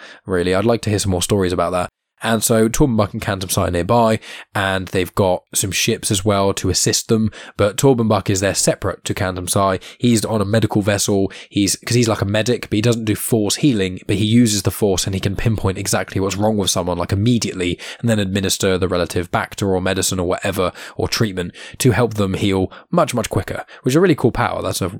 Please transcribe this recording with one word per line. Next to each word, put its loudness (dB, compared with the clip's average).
really. 0
I'd 2
like 2
to -4
hear 2
some 0
more 0
stories 2
about 0
that. -2
And 0
so 4
Torben 2
Buck 0
and -8
Kantam -6
Sai 0
are -2
nearby, 2
and -2
they've -2
got 2
some -2
ships -2
as 0
well 2
to -4
assist 0
them, 2
but 2
Torben 4
Buck 0
is 0
there 0
separate -2
to -4
Kantam -4
Sai. 2
He's 2
on 0
a -2
medical 2
vessel, 0
he's, 0
'cause -4
he's 4
like 0
a 0
medic, 0
but 0
he 2
doesn't 2
do 0
force 0
healing, 0
but 0
he 0
uses 4
the 0
force 0
and -4
he -2
can -2
pinpoint 0
exactly -4
what's -2
wrong 2
with 0
someone, -2
like, -4
immediately, 0
and 0
then 2
administer 0
the 0
relative -2
Bacta -2
or 0
medicine -2
or -2
whatever, -2
or -2
treatment, -2
to 4
help 0
them 0
heal 0
much, 2
much -4
quicker, -4
which 0
is 4
a 4
really 4
cool 2
power. -2
That's -4
a, -4